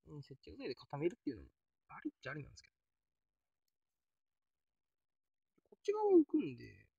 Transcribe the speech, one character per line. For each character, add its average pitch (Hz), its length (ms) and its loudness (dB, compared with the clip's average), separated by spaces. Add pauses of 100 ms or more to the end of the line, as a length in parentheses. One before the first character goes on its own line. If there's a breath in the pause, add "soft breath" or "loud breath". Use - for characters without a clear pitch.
う 156 100 -12
ん、 143 40 -12
接 - 140 -16
着 - 200 -20
剤 262 120 -10
で 127 60 -6
固 - 240 -12
め 160 100 -2
る - 60 -4
っ - 80 -20
て - 80 -4
い 120 40 -8
う - 20 -12
の 73 60 -16
も 65 60 -20 (400)
あ - 140 -16
り 302 80 -8
っ - 100 -20
ち - 60 -12
ゃ 131 60 -8
あ - 20 -8
り 151 80 -10
な - 60 -14
ん - 40 -20
で - 40 -20
す - 60 -20
け - 60 -20
ど。 - 60 -20 (3000)
こ - 80 -20
っ - 40 -20
ち 403 100 0
側 427 140 0
を 403 120 6
浮 302 80 8
く - 120 0
ん 143 180 0
で 110 300 -18 (120)